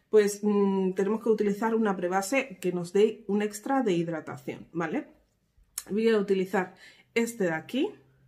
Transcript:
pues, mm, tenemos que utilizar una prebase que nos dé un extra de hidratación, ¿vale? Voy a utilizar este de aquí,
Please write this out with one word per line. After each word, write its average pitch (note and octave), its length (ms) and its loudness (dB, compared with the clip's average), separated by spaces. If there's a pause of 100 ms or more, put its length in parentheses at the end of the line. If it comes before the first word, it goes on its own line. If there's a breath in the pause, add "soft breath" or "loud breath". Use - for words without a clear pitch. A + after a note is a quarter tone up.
pues, G3+ 320 4
mm, G3 520 2
tenemos G#3 280 0
que A#3+ 80 -2
utilizar G#3+ 460 0
una G#3 220 0
prebase F#3+ 640 -2
que F3+ 100 -2
nos F3 220 -4
dé A3 340 4
un G#3 140 0
extra B3+ 420 -2
de G#3 80 0
hidratación, D#3+ 800 -6
¿vale? E3+ 360 -4 (840)
Voy A3 180 2
a A3 80 4
utilizar F#3+ 560 0 (400 loud breath)
este A#3 320 -2
de E3+ 80 0
aquí, B3 380 -4 (360)